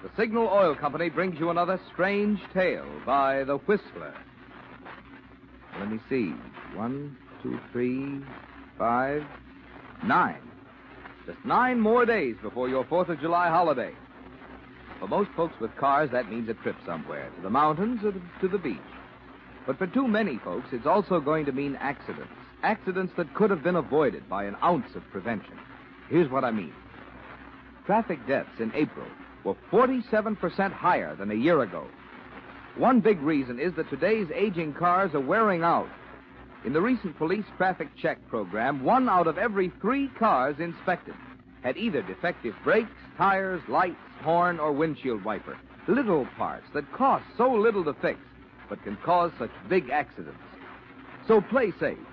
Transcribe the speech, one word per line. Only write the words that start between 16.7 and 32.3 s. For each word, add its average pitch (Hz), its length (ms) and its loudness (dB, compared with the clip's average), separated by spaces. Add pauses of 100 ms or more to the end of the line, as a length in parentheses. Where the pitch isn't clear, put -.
somewhere, 76 500 -8
to 85 60 -16
the 92 80 -8
mountains 156 540 0
or 208 80 0
to 185 360 -6
the 190 100 -2
beach. 151 200 -4 (880)
But 131 120 -4
for 185 100 -2
too 254 200 0
many 202 360 2
folks, 98 300 -6
it's 117 140 -4
also 180 340 4
going 151 240 0
to 139 80 -2
mean 139 260 -4
accidents. 113 540 -8 (300)
Accidents 185 520 -2
that 170 180 -4
could 202 180 4
have 156 120 0
been 175 140 2
avoided 123 500 2
by 98 180 -4
an 101 160 -8
ounce 160 340 2
of 90 160 -12
prevention. 92 460 -8 (520)
Here's 151 200 4
what 131 140 0
I 123 80 0
mean. 101 220 -4 (1120)
Traffic 190 420 0
deaths 131 320 -2
in 113 160 -4
April - 320 -2 (360)
were 95 120 -2 (160)
forty-seven 220 640 2
percent 190 380 -2
higher 104 420 0
than 101 160 -6
a 110 40 -2
year 143 260 6
ago. 87 260 -4 (920)